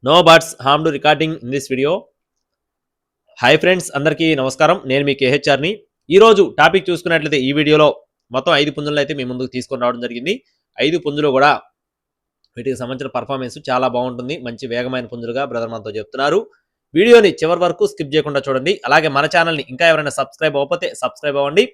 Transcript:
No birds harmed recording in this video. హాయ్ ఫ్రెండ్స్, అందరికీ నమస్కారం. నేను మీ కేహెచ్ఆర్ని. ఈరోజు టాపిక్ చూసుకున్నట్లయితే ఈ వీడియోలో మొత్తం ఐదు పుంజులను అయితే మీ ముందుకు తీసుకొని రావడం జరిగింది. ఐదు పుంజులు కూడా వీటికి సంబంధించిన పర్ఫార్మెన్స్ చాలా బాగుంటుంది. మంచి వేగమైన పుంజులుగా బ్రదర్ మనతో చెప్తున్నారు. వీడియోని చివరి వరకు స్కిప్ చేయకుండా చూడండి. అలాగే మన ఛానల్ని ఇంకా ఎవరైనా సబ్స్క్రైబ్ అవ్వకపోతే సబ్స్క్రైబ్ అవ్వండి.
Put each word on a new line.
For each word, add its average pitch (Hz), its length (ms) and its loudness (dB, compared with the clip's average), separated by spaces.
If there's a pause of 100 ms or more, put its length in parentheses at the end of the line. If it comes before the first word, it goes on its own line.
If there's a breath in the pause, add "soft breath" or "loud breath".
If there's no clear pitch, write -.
No 160 180 4
birds 165 320 6
harmed 147 320 0
recording 151 480 0
in 120 160 -14
this 139 160 -6
video. 131 240 -2 (1500)
హాయ్ 147 200 4
ఫ్రెండ్స్, 180 320 0
అందరికీ 151 440 -2
నమస్కారం. 147 500 0
నేను 139 200 0
మీ 139 100 0
కేహెచ్ఆర్ని. 139 580 0 (360)
ఈరోజు 202 340 8 (100)
టాపిక్ 170 340 2
చూసుకున్నట్లయితే 156 520 -2
ఈ 131 140 0
వీడియోలో 151 360 4 (420)
మొత్తం 135 220 -2
ఐదు 147 180 2
పుంజులను 147 320 -4
అయితే 147 120 -4
మీ 135 100 -6
ముందుకు 127 280 -8
తీసుకొని 127 300 -6
రావడం 120 180 -2
జరిగింది. 120 340 -6 (440)
ఐదు 156 200 0
పుంజులు 147 320 -2
కూడా 139 220 4 (1040)
వీటికి 123 200 -6
సంబంధించిన 127 340 -10
పర్ఫార్మెన్స్ 127 520 -8
చాలా 127 260 -2
బాగుంటుంది. 123 520 -6
మంచి 120 260 -12
వేగమైన 123 400 -6
పుంజులుగా 120 380 -8
బ్రదర్ 117 280 -8
మనతో 110 200 -12
చెప్తున్నారు. 139 480 -2 (540)
వీడియోని 214 400 6
చివరి 170 280 -2
వరకు 175 240 0
స్కిప్ 156 260 -6
చేయకుండా 143 300 -2
చూడండి. 135 320 -2 (100)
అలాగే 151 260 2
మన 139 160 0
ఛానల్ని 165 420 0
ఇంకా 127 180 -2
ఎవరైనా 156 280 0
సబ్స్క్రైబ్ 143 420 -4
అవ్వకపోతే 147 380 -2
సబ్స్క్రైబ్ - 460 -6
అవ్వండి. 156 340 2